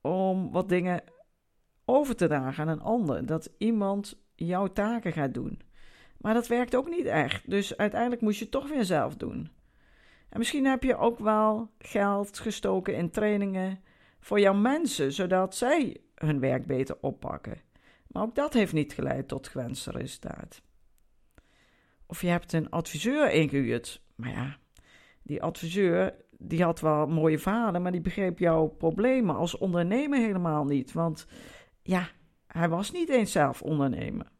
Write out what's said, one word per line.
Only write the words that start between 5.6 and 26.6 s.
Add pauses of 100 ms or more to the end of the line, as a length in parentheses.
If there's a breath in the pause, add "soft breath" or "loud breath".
Maar
dat
werkt
ook
niet
echt.
Dus
uiteindelijk
moest
je
het
toch
weer
zelf
doen. (800 soft breath)
En
misschien
heb
je
ook
wel
geld
gestoken
in
trainingen (400 soft breath)
voor
jouw
mensen,
zodat
zij (180)
hun
werk
beter
oppakken. (460 soft breath)
Maar
ook
dat
heeft
niet
geleid
tot
gewenst
resultaat. (1400 soft breath)
Of
je
hebt
een
adviseur
ingehuurd. (120)
Maar
ja, (680 soft breath)
die
adviseur, (240)
die